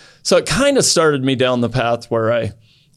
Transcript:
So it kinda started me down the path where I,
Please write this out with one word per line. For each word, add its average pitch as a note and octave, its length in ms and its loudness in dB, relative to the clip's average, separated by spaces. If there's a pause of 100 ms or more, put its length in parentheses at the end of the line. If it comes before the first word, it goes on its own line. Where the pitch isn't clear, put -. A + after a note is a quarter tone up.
(240)
So F#3 140 2
it - 100 0
kinda B3+ 340 0
started D3+ 420 2
me C3+ 120 0
down B2 260 0
the A#2+ 80 0
path A#2 400 -2
where A2+ 240 0
I, A2+ 200 -4 (420)